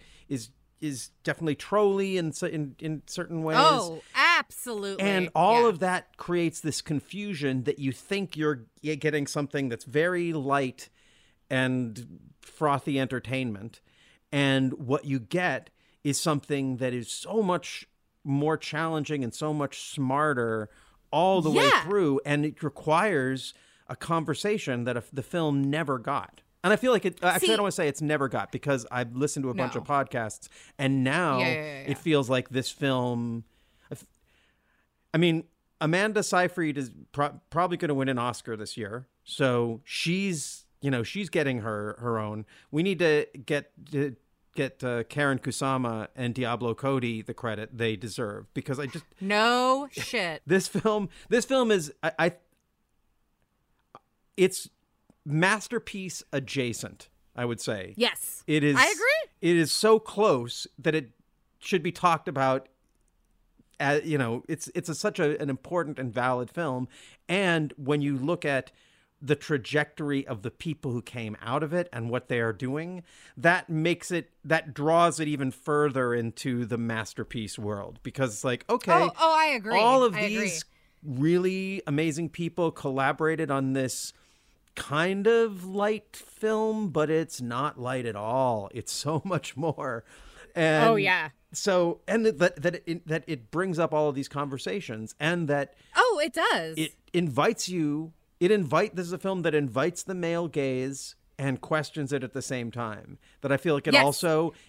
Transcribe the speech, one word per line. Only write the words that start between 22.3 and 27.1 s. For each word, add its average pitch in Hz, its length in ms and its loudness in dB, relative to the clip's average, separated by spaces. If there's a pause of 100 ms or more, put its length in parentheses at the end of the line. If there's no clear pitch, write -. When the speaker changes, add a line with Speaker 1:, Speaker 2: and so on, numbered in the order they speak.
Speaker 1:
it - 200 -4
requires 151 920 0 (340)
a 127 80 -10
conversation 160 880 -2
that 120 120 -2
a, 120 160 -6
the 139 100 -6
film 151 480 0
never 143 280 0
got. 120 440 -6 (220)
And 185 80 4
I 214 40 6
feel 254 140 2
like 214 140 4
it, - 180 -4